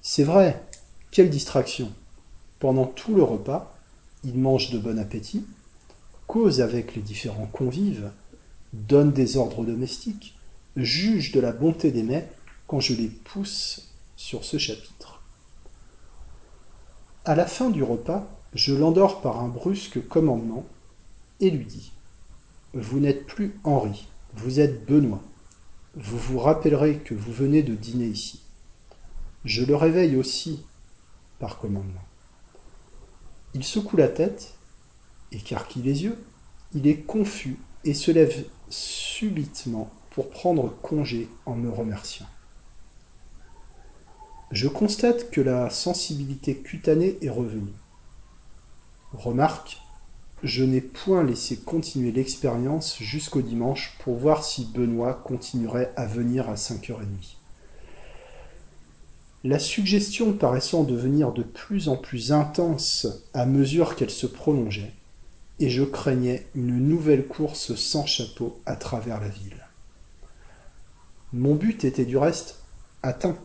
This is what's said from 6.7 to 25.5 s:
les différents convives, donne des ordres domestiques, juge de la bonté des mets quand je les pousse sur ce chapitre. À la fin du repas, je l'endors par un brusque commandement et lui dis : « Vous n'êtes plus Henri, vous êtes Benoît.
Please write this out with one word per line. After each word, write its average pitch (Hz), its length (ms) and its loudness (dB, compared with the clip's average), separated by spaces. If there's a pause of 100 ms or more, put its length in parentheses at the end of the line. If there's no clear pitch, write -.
les 110 80 -6
différents 104 440 -8
convives, 127 640 -2 (600)
donne 139 400 6
des 131 240 2
ordres 117 280 0
domestiques, 127 720 -6 (380)
juge 156 560 2
de 135 80 6
la 117 120 2
bonté 156 380 2
des 117 140 0
mets 139 260 -2 (380)
quand - 120 0
je 123 140 2
les 113 140 -2
pousse - 840 -8 (240)
sur - 280 -10
ce - 140 -4
chapitre. - 640 -8 (2000)
À 156 100 4
la 170 120 4
fin 254 220 0
du 165 140 4
repas, 117 440 -2 (280)
je 139 200 4
l'endors 165 460 6
par 117 200 -2
un 123 80 -2
brusque 123 600 -4
commandement 120 560 2 (760)
et 190 100 6
lui 127 160 -2
dis : « - 260 -16 (800)
Vous 123 280 -2
n'êtes 139 260 2
plus 202 380 -4
Henri, 117 440 0 (260)
vous 127 260 0
êtes 127 260 2
Benoît. 131 360 4 (720)